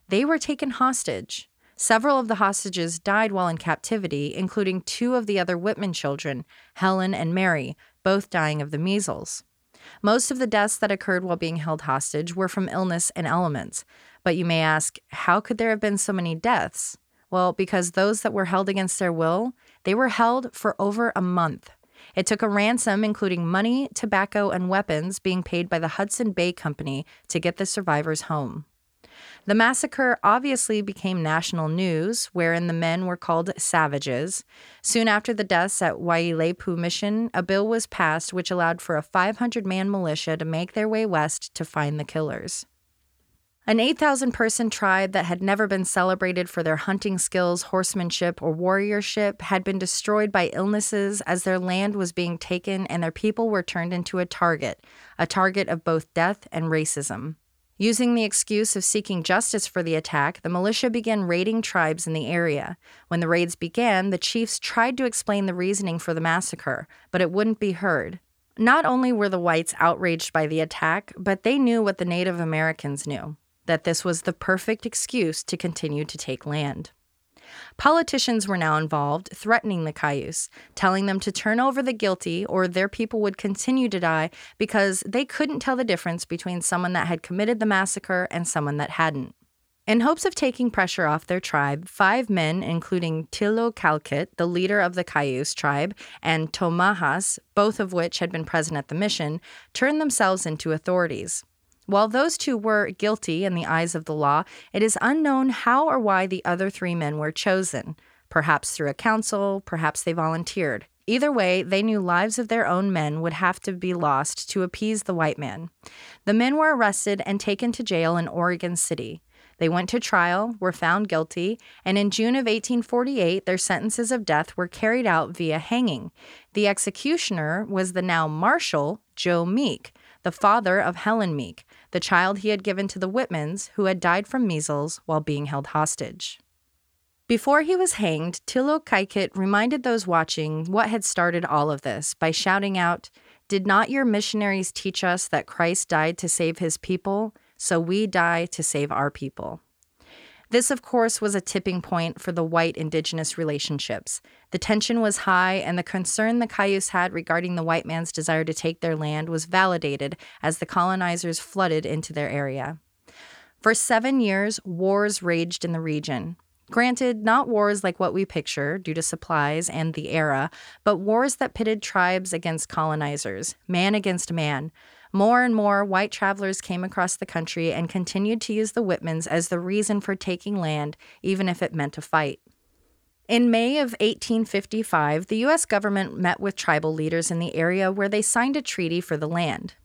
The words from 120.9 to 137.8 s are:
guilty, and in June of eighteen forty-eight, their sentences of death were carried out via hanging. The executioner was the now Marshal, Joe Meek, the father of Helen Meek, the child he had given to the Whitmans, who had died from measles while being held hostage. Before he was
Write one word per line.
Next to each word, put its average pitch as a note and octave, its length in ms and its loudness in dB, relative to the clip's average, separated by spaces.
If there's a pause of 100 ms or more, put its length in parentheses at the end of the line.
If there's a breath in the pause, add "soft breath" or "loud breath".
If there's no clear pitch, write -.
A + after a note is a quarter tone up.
guilty, F3 500 -2 (240 loud breath)
and F#3+ 140 2
in G3+ 120 4
June A3+ 240 2
of B3+ 140 2
eighteen A#3 320 0
forty-eight, A#3 640 0
their F#3 140 0
sentences G#3+ 520 -2
of A#3+ 140 -2
death D#3 320 0
were F3+ 120 -2
carried A#3 380 0
out E3 300 2
via D#3+ 220 -2
hanging. G#3 540 -2 (420 loud breath)
The G#3 120 2
executioner G3 1040 -2
was F#3 240 -2
the F3+ 100 0
now E3 240 2
Marshal, E3 760 0 (120)
Joe F3 300 0
Meek, G3+ 480 -2 (320 soft breath)
the F3 80 0
father G3+ 480 4
of F3 160 0
Helen G#3 400 0
Meek, G#2 300 -8 (240 soft breath)
the F3+ 100 -2
child F#3+ 380 2
he G#3 100 -2
had G3+ 160 0
given G3 240 -2
to F#3+ 100 -10
the F#3 100 -2
Whitmans, F#3 640 -4
who G#3 100 0
had F#3+ 160 0
died F3+ 260 2
from B3+ 200 0
measles D3+ 580 -2
while D#3 160 0
being D3 260 -2
held C#3 220 -6
hostage. - 720 -4 (880)
Before C#4 320 4
he E4+ 160 2
was F#4 160 2